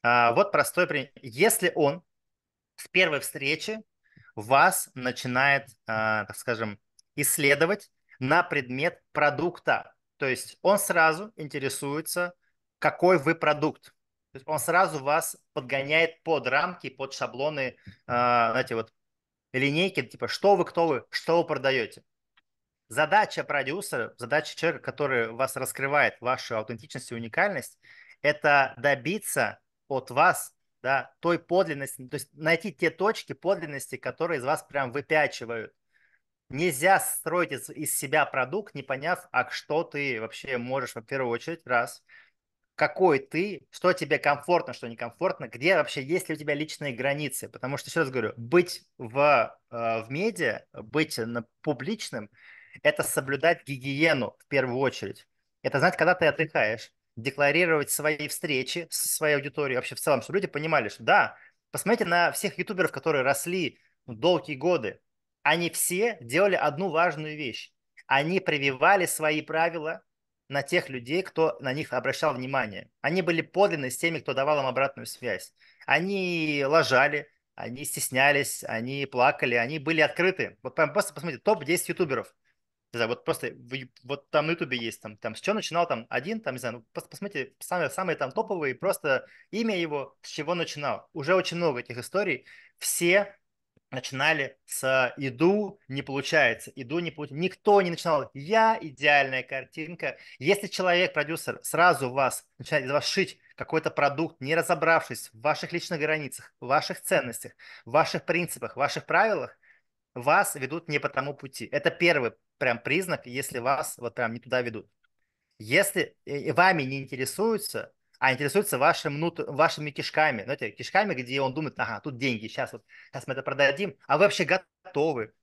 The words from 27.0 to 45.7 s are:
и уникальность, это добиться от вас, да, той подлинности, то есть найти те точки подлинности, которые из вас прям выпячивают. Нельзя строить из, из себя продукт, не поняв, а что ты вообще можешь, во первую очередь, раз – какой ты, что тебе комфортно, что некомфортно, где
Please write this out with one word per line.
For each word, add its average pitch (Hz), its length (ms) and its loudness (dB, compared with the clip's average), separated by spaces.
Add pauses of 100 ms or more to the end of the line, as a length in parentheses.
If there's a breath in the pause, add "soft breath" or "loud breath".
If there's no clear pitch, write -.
и 117 40 -10
уникальность, 131 640 -4 (420 loud breath)
это 143 560 4
добиться 131 840 0 (280)
от 131 240 -6
вас, 156 420 2 (300)
да, 127 360 -2
той 170 200 0
подлинности, 151 680 -2
то 135 80 -10
есть - 180 -8
найти 165 380 0
те 156 200 0
точки 202 420 -2
подлинности, 160 640 -4
которые 156 440 -4
из 120 40 -8
вас 151 200 0
прям 135 280 -4
выпячивают. 123 840 -2 (760)
Нельзя 160 500 2
строить 165 540 -2
из, - 180 -10
из 147 260 -6
себя 147 280 2
продукт, 139 500 -4
не 139 80 -10
поняв, 147 480 -4
а 123 180 0
что - 340 -4
ты 139 380 -4
вообще 120 380 -6
можешь, 127 340 -6
во 117 80 -12
первую 131 300 -4
очередь, 160 340 -6
раз – 123 380 0 (720 soft breath)
какой 185 420 4
ты, 165 540 -4
что 180 220 2
тебе 147 260 0
комфортно, 147 540 2
что - 140 -12
некомфортно, 120 600 -4
где 160 280 2